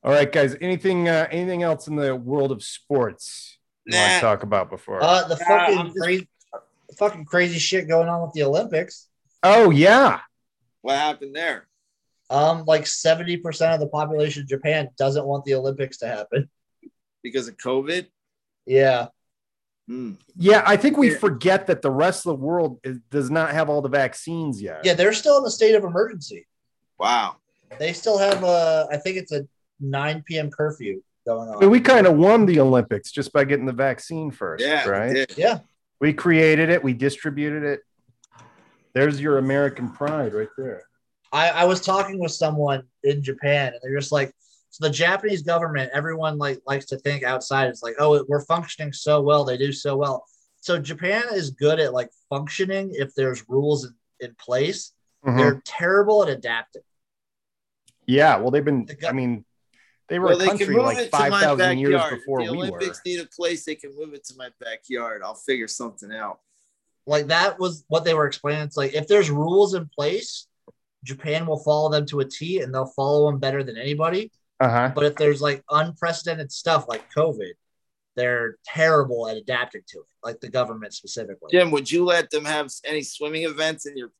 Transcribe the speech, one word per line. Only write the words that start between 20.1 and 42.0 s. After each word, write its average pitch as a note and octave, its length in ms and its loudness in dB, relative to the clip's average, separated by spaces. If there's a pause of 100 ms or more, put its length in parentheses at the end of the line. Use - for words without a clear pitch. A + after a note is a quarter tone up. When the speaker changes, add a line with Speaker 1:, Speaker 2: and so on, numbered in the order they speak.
Speaker 1:
Yeah, F#3+ 280 6
I G3+ 120 4
think D4 200 2
we C4 140 6
Speaker 2:
Yeah. - 60 -2
Speaker 1:
forget F#3+ 500 2
that E3 140 0
the C#3 100 0
rest E3 340 0
of F3 60 -4
the C3+ 120 -6
world D#3 400 -2
is, C3 160 -10 (100)
does C#3 200 -2
not D#3+ 220 0
have D3+ 180 -2
all D3 120 0
the C3+ 80 -4
vaccines C#3 720 -4
yet. E2+ 240 -8
Speaker 3:
Yeah, F3 80 4
they're F3+ 200 4
still C#4+ 260 4
in C4+ 60 -4
a A3 60 -2
state A3 240 4
of G3+ 80 4
emergency. F#3 640 -4 (500)
Speaker 2:
Wow. G#2 380 0 (420)
Speaker 3:
They D#3+ 160 -4
still G#3 240 0
have G3 260 2
a, E3 480 2
I D3 60 -4
think F#3 200 -6
it's F3+ 140 -10
a C#3+ 160 -6 (320)
nine C#3+ 460 -4
P D#3+ 120 -6
M D3+ 140 -4
curfew C3+ 520 -6 (220)
going A2+ 240 -4
on. A2 80 -10
Speaker 1:
I - 20 -10
mean, G3 120 8
we A#3+ 100 6
kinda A3+ 300 8
won G3+ 340 6
the F3 140 4
Olympics B2+ 520 2
just - 220 -8
by C#3+ 100 4
getting C#3 220 0
the C3 80 -4
vaccine C3+ 580 -4
first, F2+ 320 -6
Speaker 2:
Yeah, C#3+ 220 0
we G#2 60 0
Speaker 1:
right? G#2+ 220 0
Speaker 2:
did. C3+ 240 -2
Speaker 3:
Yeah. F#3+ 220 2 (400)
Speaker 1:
We D3 140 2
created D#3+ 560 4
it. F3 140 4
We C3 100 0
distributed D3 720 -4
it. C#3+ 180 -6 (1120)
There's C#3 260 2
your C#3+ 180 2
American C3+ 520 0
pride D3 440 -4
right G#2+ 240 -4
there. A2+ 260 -12 (500)
Speaker 3:
I, D#3+ 160 2
I E3 140 2
was F#3 160 4
talking G3 400 -2